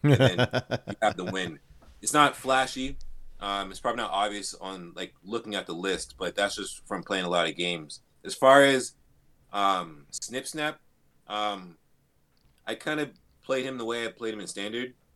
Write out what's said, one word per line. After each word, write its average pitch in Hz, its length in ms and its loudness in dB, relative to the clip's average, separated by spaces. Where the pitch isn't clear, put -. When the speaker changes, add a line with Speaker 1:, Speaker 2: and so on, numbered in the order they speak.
Speaker 1:
and 147 120 8
then 120 240 4
Speaker 2:
<laughs> 123 480 0
Speaker 1:
you - 140 -8
have 104 160 2
the 90 80 -6
win. 90 340 -4
It's - 120 -4
not 147 240 6
flashy. 131 600 0
Um, 101 280 -4
it's 95 120 -12
probably 120 200 -2
not 95 100 -4
obvious 101 440 -2
on, 90 400 -10
like, 90 180 -8
looking 107 320 -6
at 92 100 -4
the 90 80 -8
list, 90 440 -2
but 87 180 -4
that's 101 200 2
just - 320 -10
from 92 160 -6
playing 95 220 -2
a 87 40 -2
lot 85 200 2
of 78 80 -8
games. 85 420 -4
As 98 100 -8
far 135 300 10
as, 135 300 4
um, 90 600 0
Snip - 360 -8
Snap, 151 320 -6
um, 98 500 -4
I 117 100 -6
kinda 151 340 -4
played 131 220 -2
him 131 120 -6
the 117 80 -6
way 117 200 -2
I 113 60 -4
played 113 220 -6
him 104 60 -8
in 92 80 -10
Standard. 113 460 -8